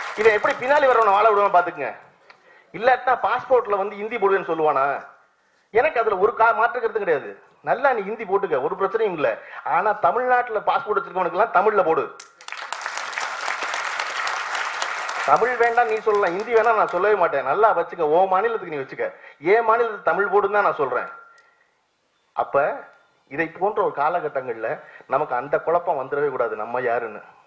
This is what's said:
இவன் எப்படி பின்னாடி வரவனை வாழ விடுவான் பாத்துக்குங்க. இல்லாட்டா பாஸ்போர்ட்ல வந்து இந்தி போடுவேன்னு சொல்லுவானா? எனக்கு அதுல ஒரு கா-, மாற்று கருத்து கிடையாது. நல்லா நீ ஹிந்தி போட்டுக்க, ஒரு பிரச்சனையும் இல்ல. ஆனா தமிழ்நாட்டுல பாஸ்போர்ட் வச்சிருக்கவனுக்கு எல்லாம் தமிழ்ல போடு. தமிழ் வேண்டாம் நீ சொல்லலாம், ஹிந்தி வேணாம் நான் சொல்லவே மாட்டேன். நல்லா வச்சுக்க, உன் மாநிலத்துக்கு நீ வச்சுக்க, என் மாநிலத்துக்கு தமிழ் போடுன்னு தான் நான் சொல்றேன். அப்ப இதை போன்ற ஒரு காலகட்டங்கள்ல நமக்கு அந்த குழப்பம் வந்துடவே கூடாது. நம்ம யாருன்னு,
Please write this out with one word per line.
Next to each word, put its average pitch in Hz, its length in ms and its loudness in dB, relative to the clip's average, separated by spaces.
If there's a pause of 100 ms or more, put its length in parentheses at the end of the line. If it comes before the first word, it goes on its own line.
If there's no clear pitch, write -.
(160)
இவன் 214 160 6
எப்படி 208 220 2
பின்னாடி 277 320 2
வரவனை 226 240 6
வாழ 208 200 6
விடுவான் 202 260 4
பாத்துக்குங்க. 151 380 0 (800)
இல்லாட்டா 247 460 2
பாஸ்போர்ட்ல 220 580 0
வந்து 202 200 -4
இந்தி 220 200 -6
போடுவேன்னு 190 340 0
சொல்லுவானா? 139 560 0 (640)
எனக்கு 247 300 2
அதுல 214 160 2
ஒரு 196 220 2
கா-, 226 160 6
மாற்று 233 260 0
கருத்து 220 180 -2
கிடையாது. 143 320 -2 (300)
நல்லா 247 320 2
நீ 220 100 -2
ஹிந்தி 220 220 -8
போட்டுக்க, 185 380 0
ஒரு 170 120 -2
பிரச்சனையும் 190 380 0
இல்ல. 131 260 0 (260)
ஆனா 175 280 2
தமிழ்நாட்டுல 240 640 0
பாஸ்போர்ட் 196 400 -2
வச்சிருக்கவனுக்கு 175 400 -4
எல்லாம் 226 140 2
தமிழ்ல 196 320 4
போடு. 147 320 0 (3000)
தமிழ் 220 300 2
வேண்டாம் 233 320 2
நீ 220 60 -2
சொல்லலாம், 202 420 0
ஹிந்தி 220 180 -2
வேணாம் 220 220 4
நான் 180 120 2
சொல்லவே 196 260 2
மாட்டேன். 156 300 0
நல்லா 180 320 2
வச்சுக்க, 175 240 -4
உன் 165 280 4
மாநிலத்துக்கு 190 480 -2
நீ 135 60 -4
வச்சுக்க, 117 300 -6 (260)
என் 208 260 4
மாநிலத்துக்கு 220 460 0
தமிழ் 190 220 0
போடுன்னு 196 200 2
தான் 208 100 2
நான் 165 120 2
சொல்றேன். 123 340 -2 (1200)
அப்ப - 520 -2 (440)
இதை 160 200 -4
போன்ற 202 340 -2
ஒரு 151 140 0
காலகட்டங்கள்ல 139 840 -4 (260)
நமக்கு 139 280 -2
அந்த 143 260 -2
குழப்பம் 170 400 0
வந்துடவே 143 300 -2
கூடாது. 120 260 -2
நம்ம 117 240 -6
யாருன்னு, 117 420 -4 (240)